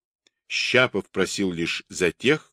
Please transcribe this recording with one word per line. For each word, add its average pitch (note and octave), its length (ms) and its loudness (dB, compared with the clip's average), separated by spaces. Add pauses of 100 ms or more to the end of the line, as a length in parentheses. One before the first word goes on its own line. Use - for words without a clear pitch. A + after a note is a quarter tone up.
(480)
Щапов - 640 0
просил F#2 400 -2
лишь E2 360 -6
за F2 240 0
тех, D3 420 -2